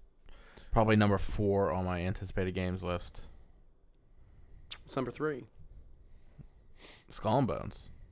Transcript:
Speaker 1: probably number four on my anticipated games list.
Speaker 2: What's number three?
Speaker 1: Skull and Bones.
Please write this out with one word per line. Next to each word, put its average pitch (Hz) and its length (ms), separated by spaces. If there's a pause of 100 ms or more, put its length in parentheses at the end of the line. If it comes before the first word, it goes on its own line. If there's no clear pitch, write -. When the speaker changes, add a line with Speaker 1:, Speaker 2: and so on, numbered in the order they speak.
(720)
Speaker 1:
probably 110 240
number 101 240
four 98 520
on 92 140
my 90 140
anticipated 92 560
games 92 260
list. 87 400 (1600)
Speaker 2:
What's - 120
number 127 160
three? 147 320 (1700)
Speaker 1:
Skull 110 260
and 135 100
Bones. - 420 (220)